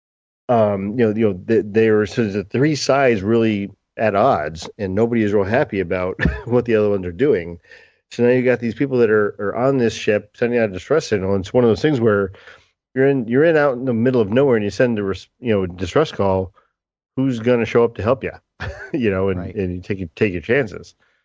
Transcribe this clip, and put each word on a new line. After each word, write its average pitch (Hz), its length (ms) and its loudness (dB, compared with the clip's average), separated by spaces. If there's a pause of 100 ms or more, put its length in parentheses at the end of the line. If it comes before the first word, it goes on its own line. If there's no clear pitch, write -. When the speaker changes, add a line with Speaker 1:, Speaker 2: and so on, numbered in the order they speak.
(500)
Speaker 1:
um, 104 500 0
you 117 80 4
know, 107 80 0
you 110 180 2
know, 92 140 -14
th-, 107 200 2
they 110 220 2
were 107 160 2
sort 113 220 -2
of 95 60 -4
the 101 100 -4
three 143 320 0
sides 131 480 2
really 107 480 0 (260)
at 107 160 0
odds, 85 640 0
and 95 160 -4
nobody 117 300 0
is 101 100 0
real 104 100 2
happy 110 360 -2
about 92 400 -4 (140)
<laughs> - 120 -12
what 117 200 0
the 117 100 0
other 107 160 2
ones 92 160 -4
are 90 40 -8
doing. 90 480 -2 (520)
So 120 120 -4
now 120 60 4
you 127 140 2
got 123 160 2
these 113 160 -4
people 135 240 0
that 117 100 4
are, 107 300 2
are 101 160 -6
on 135 220 2
this 113 180 0
ship - 420 -4
sending 120 220 0
out 110 100 0
a 92 40 -10
distress 143 340 -2
signal, 98 260 -2
and 98 100 -2
it's - 100 -10
one 127 100 4
of 117 80 6
those 98 100 0
things 151 180 2
where 101 340 2 (600)
you're 131 140 2
in, 135 200 0
you're 131 180 4
in 165 120 4
out 147 160 2
in 123 120 -8
the 131 80 0
middle 120 280 2
of 98 80 -2
nowhere, 127 280 4
and 104 60 -2
you 101 60 -2
send 120 300 0
a 104 40 -2
res-, 95 240 -6 (120)
you 123 120 -2
know, 98 140 2
distress 92 460 -2
call. 95 420 -2 (640)
Who's 127 240 -2
gonna 117 260 2
show 117 180 2
up 117 120 -2
to 101 80 -8
help 123 200 -2
you? 85 80 -6 (300)
<laughs> - 80 -10 (240)
You 117 180 0
know, 95 160 0
and, 92 120 -2
Speaker 2:
Right. 92 140 -10
Speaker 1:
and 92 200 -4
you 90 80 -10
take 95 180 -8
your, 92 160 -8
take 107 160 0
your 87 100 -6
chances. 104 540 -4 (280)